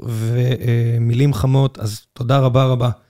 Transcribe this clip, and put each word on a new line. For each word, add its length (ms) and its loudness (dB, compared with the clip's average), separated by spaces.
ו-, 320 -2
אה, 600 0
מילים 340 2
חמות, 440 0
אז 220 -6
תודה 260 -2
רבה 260 2
רבה 260 0